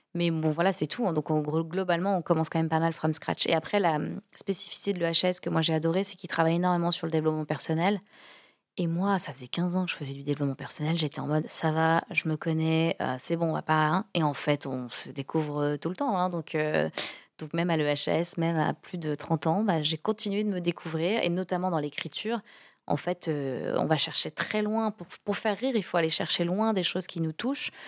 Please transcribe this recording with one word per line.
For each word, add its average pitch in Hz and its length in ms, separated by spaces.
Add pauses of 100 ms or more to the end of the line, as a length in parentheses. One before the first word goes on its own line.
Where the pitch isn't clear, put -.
(140)
Mais 170 160
bon, 160 200
voilà, 170 240
c'est 165 140
tout, 240 200
hein. 165 60
Donc, 156 180
en 156 80
gros, 151 240
globalement, 180 540
on 165 40
commence 160 280
quand 165 100
même 160 80
pas 160 140
mal 165 100
from 160 220
scratch. - 340
Et - 60
après, 165 260
la, 170 140
hum, 170 260 (160)
spécificité - 560
de 180 80
l'E 170 60
H 165 200
S 185 140
que 175 100
moi, 170 120
j'ai 160 120
adoré, 165 300
c'est - 140
qu'il - 100
travaille 165 280
énormément 175 360
sur 175 160
le 156 40
développement 156 340
personnel. 165 560 (720)
Et 175 120
moi, 180 320
ça 156 120
faisait 123 160
quinze 175 300
ans 185 80
que 170 60
je - 40
faisais 139 180
du 139 100
développement 143 320
personnel. 160 420
J'étais 147 240
en 135 60
mode, « 151 200
Ça - 240
va, 160 400
je 165 160
me 156 80
connais, 160 680
euh, 127 180
c'est 170 180
bon, 165 140
on - 20
va 160 80
pas, 156 240
hein. » 165 280
Et 165 80
en 147 120
fait, 147 340
on 127 220
se - 180
découvre, 147 540
euh, 147 160
tout 160 100
le 180 80
temps, 254 220
hein. 180 100
Donc, 170 280
euh, 156 340 (480)
donc, 151 160
même 170 160
à 165 80
l'E 151 80
H 147 240
S, 170 260
même 165 220
à 156 160
plus - 240
de 156 180
trente - 320
ans, 185 160
bah, 170 180
j'ai 151 160
continué 208 460
de 214 60
me 180 100
découvrir, 170 640
et 175 60
notamment 180 400
dans 165 100
l'écriture. 180 640 (440)
En 156 120
fait, 175 320
euh, 135 480
on 135 80
va 156 100
chercher - 340
très - 320
loin. 214 300
Pour, 175 160 (160)
pour - 140
faire 208 200
rire, 262 180
il 196 80
faut - 120
aller 165 140
chercher 170 340
loin 208 300
des 185 100
choses - 240
qui 170 140
nous 160 100
touchent. - 400 (160)